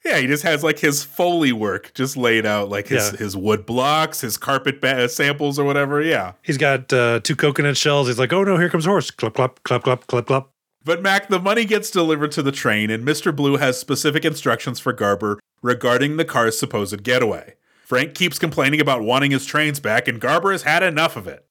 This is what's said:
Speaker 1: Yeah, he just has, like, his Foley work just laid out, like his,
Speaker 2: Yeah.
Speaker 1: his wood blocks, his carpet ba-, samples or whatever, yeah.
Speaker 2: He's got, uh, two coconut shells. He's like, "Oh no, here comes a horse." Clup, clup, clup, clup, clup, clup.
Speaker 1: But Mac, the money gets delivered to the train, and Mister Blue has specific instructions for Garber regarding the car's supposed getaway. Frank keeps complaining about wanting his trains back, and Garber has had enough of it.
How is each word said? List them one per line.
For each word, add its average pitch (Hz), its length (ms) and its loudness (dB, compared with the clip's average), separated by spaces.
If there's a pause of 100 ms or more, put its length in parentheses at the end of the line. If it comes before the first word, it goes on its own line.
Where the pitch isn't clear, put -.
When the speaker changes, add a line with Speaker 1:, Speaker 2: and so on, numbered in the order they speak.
Speaker 1:
Yeah, 240 140 2
he 127 80 0
just 147 160 0
has, 156 200 0
like, 156 140 2
his 143 260 0
Foley 170 480 0
work 107 440 -4
just 131 200 -4
laid 113 300 2
out, 104 240 0
like 101 200 -4
his, 104 240 0
Speaker 2:
Yeah. - 40 -12
Speaker 1:
his 101 180 -6
wood 104 300 0
blocks, 147 560 0
his 110 160 -6
carpet 139 420 -2
ba-, 131 300 2
samples 143 480 0
or 147 80 2
whatever, 143 380 2
yeah. 113 300 0 (100)
Speaker 2:
He's 139 160 -2
got, 139 340 2
uh, 120 280 4
two - 140 -2
coconut 143 420 0
shells. 143 300 2
He's 120 120 -2
like, 131 120 2
"Oh 190 120 2
no, 196 140 2
here 175 120 2
comes 160 160 -2
a 185 60 0
horse." 185 180 0
Clup, - 240 -4
clup, - 300 -2
clup, 123 180 -2
clup, 127 240 -2
clup, 120 220 -2
clup. 131 240 -2 (340)
Speaker 1:
But 175 160 0
Mac, 196 280 0
the 190 100 2
money 214 260 0
gets 208 240 -2
delivered 156 440 0
to 156 100 -2
the 139 80 2
train, 107 400 0
and 113 120 -4
Mister 156 280 0
Blue 139 260 2
has 135 220 0
specific 147 440 0
instructions 135 560 -2
for - 140 -2
Garber 104 460 0 (240)
regarding 123 540 2
the 160 80 0
car's 117 340 0
supposed 101 420 -4
getaway. 113 540 0 (280)
Frank - 300 -2
keeps 175 240 -2
complaining 151 420 0
about 139 220 2
wanting 135 300 2
his 135 160 -2
trains 147 320 -2
back, 113 280 0
and 113 140 -4
Garber 170 300 0
has 185 100 -4
had 165 220 2
enough 165 320 0
of 107 100 -12
it. - 260 -16